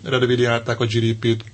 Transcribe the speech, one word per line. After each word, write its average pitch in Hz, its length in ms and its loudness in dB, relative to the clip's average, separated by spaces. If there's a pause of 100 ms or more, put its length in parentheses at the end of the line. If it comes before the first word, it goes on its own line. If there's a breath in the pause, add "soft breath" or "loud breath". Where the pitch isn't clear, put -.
revidiálták 120 760 0
a 120 60 0
G 113 140 0
D 113 140 2
P-t, 113 300 -2 (100)